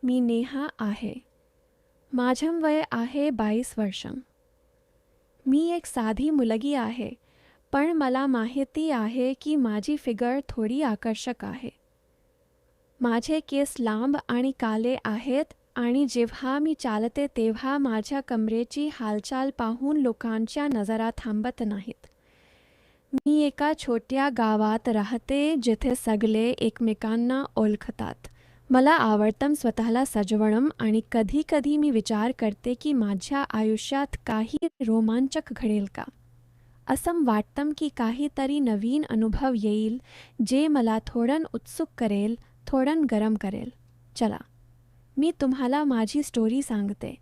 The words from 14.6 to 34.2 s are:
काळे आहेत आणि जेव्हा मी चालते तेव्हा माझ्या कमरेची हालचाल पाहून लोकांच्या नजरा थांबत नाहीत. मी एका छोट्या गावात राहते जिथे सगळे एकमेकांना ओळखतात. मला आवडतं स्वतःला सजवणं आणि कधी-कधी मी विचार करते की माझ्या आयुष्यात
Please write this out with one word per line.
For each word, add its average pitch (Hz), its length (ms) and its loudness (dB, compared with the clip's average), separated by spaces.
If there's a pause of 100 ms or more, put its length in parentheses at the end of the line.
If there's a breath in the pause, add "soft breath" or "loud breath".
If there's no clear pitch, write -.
काळे 226 460 0
आहेत 247 480 -2 (220)
आणि 247 340 2
जेव्हा 247 500 -2
मी 311 200 0
चालते 240 480 -2 (100)
तेव्हा 233 400 0
माझ्या 262 440 0
कमरेची 233 720 -2
हालचाल 226 640 -4
पाहून 247 400 0
लोकांच्या 233 680 0
नजरा 220 500 0
थांबत 214 480 -4
नाहीत. 208 420 -8 (1080 soft breath)
मी 294 280 2
एका 294 380 0
छोट्या 262 580 0
गावात 220 500 2
राहते 247 760 0
जिथे 240 320 2
सगळे 220 540 2
एकमेकांना 233 960 0 (120)
ओळखतात. 214 600 -2 (540 soft breath)
मला 262 220 8
आवडतं 220 600 4
स्वतःला 233 520 0
सजवणं 214 640 2 (120)
आणि 220 220 2 (100)
कधी-कधी 285 680 2
मी 302 140 4
विचार 220 480 0
करते 220 340 -2
की 294 200 -2
माझ्या 214 460 0
आयुष्यात 220 800 -2 (100)